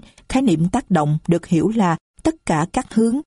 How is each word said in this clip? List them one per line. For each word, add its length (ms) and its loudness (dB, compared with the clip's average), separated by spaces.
khái 120 0
niệm 280 2
tác 220 -4
động 260 2
được 180 0
hiểu 300 0
là 220 0
tất 220 -4
cả 280 0
các 200 -6
hướng 340 0